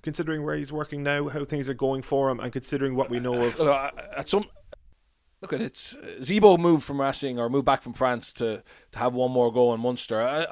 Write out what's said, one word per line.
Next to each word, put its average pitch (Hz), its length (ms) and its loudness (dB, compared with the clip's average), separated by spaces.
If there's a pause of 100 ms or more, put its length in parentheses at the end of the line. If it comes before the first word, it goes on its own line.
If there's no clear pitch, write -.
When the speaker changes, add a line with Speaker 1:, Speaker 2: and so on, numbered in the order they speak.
Speaker 1:
considering 156 420 -4
where 151 120 -4
he's 143 160 -8
working 147 320 -6
now, 143 240 0
how 147 160 -6
things 139 240 -4
are 135 60 -4
going 135 280 -2
for 135 280 0
him, 120 100 -4
and 123 120 -6
considering 135 440 -4
what 131 120 0
we 123 120 -2
know 123 140 -2
of 120 260 0
Speaker 2:
Look, 156 80 4
I, 139 240 0 (240)
at - 120 -8
some, 208 160 2 (960)
look 185 120 -8
at 135 80 -4
it. - 140 -6 (460)
Zebo 190 380 8
moved 170 240 4
from 139 180 -6
Racing 135 380 -2
or 117 100 0
moved 131 180 2
back 135 160 4
from 120 100 -12
France 123 420 -2
to, 110 300 -4 (260)
to - 80 -16
have 123 160 0
one 127 160 0
more 120 220 2
go 120 200 4
in 113 60 -2
Munster. 120 420 -2
I, 147 320 0